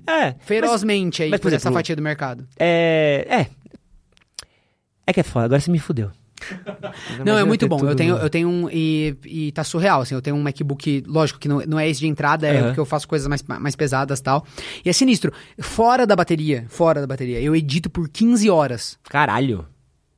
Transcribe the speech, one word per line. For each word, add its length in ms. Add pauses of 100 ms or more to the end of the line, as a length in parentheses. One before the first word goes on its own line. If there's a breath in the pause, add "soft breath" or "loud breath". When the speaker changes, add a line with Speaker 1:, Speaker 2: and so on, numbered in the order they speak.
Speaker 1:
É, 320
Speaker 2:
ferozmente 800
Speaker 1:
mas, 40
Speaker 2:
aí 60
Speaker 1:
mas, 80
por 100
Speaker 2:
por 60
essa 120
Speaker 1:
exemplo, 100
Speaker 2:
fatia 180
do 60
mercado. 440 (140)
Speaker 1:
É, 720
é. 180 (1600 soft breath)
É 80
que 60
é 40
foda, 220
agora 160
você 100
me 80
fudeu. 300 (1120 loud breath)
Speaker 2:
Não, 180
é 40
Speaker 1:
Imagina 40
Speaker 2:
muito 160
Speaker 1:
ter 80
Speaker 2:
bom. 80
Eu 20
Speaker 1:
tudo 160
Speaker 2:
tenho, 220
Speaker 1:
no 40
Speaker 2:
eu 80
tenho 200
um, 200
e, 460 (100)
e 280
tá 100
surreal, 380
assim, 120
eu 80
tenho 140
um 60
MacBook, 680
lógico 320
que 80
não, 180
não 140
é 100
esse 120
de 60
entrada, 400
é 100
Speaker 1:
Aham. 100
Speaker 2:
porque 140
eu 40
faço 220
coisas 220
mais, 140
mais 340
pesadas 420
e 40
tal. 220 (380 loud breath)
E 60
é 40
sinistro. 380 (260 loud breath)
Fora 480
da 120
bateria, 500
fora 320
da 80
bateria, 340
eu 140
edito 340
por 200
quinze 400
horas. 540
Speaker 1:
Caralho. 600 (520)